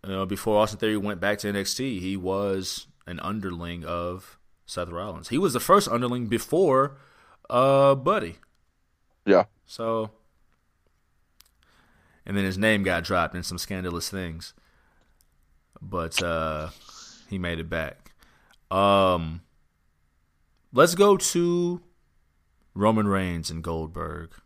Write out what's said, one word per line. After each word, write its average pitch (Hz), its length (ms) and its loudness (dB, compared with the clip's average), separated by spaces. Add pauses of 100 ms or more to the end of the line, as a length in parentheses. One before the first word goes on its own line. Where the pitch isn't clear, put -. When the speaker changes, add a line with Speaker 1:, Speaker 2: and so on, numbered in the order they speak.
Speaker 1:
You 98 80 -10
know, 95 140 -2
before 104 360 0
Austin 107 180 0
Theory 107 180 0
went 101 220 -4
back 101 200 0
to 104 100 -4
N 101 60 -2
X 98 200 -4
T, 127 240 -4
he 95 180 -4
was 95 680 -4 (200)
an 87 120 -10
underling 87 640 -8
of 87 520 -8 (280)
Seth 90 240 -8
Rollins. 85 400 -10
He 120 80 0
was 170 160 2
the 120 60 0
first 196 280 4
underling 120 380 -2
before, 135 720 2 (540)
uh, 139 420 6
Buddy. 135 440 -2 (920)
Speaker 2:
Yeah. 92 160 8 (240)
Speaker 1:
So, 113 420 -4 (2250)
and 98 100 -6
then 98 100 0
his 92 120 -2
name 104 240 4
got 87 220 0
dropped 85 320 0
in 87 80 -6
some 90 160 -8
scandalous 90 500 -6
things, 85 460 -10 (1200)
but, 90 440 -4
uh, 80 460 -2 (600)
he 98 80 -6
made 85 220 -4
it 80 100 -8
back. 80 420 -8 (600)
Um, 92 680 4 (1300)
let's 170 220 8
go 202 220 8
to 175 640 0 (920)
Roman 107 340 2
Reigns 90 440 -2
and 82 120 -8
Goldberg 82 680 -8 (140)